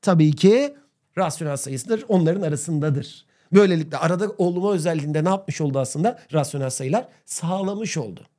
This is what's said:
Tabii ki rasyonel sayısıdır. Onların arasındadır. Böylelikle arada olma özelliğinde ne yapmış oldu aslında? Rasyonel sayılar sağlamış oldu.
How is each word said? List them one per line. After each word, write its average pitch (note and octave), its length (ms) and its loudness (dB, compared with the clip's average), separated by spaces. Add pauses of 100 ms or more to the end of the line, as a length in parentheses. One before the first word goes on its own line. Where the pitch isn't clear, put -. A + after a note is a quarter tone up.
Tabii D#3+ 300 4
ki B3 420 4 (440)
rasyonel D#3 380 -4
sayısıdır. D3 520 -6
Onların F3+ 340 2
arasındadır. D3+ 840 -4 (260)
Böylelikle E3 440 4
arada E3+ 320 0 (100)
olma F3+ 340 0
özelliğinde D#3 520 -2
ne F3 40 2
yapmış G3 320 -2
oldu C#3 180 0
aslında? D3+ 400 -2 (140)
Rasyonel C#3 380 -2
sayılar C#3 380 -2 (160)
sağlamış G3 720 -4
oldu. A2 240 -8 (180)